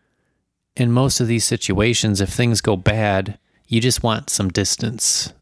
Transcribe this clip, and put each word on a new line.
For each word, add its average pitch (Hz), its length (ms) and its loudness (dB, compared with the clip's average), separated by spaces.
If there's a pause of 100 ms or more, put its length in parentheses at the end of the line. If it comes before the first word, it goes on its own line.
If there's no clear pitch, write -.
(760)
in 120 160 2
most 127 300 2
of 117 60 0
these 113 180 0
situations, 107 760 0
if 95 80 -2
things 120 320 0
go 104 140 2
bad, 101 640 0 (300)
you 113 140 2
just 123 220 0
want 113 260 -2
some 95 200 -2
distance. - 840 -2 (100)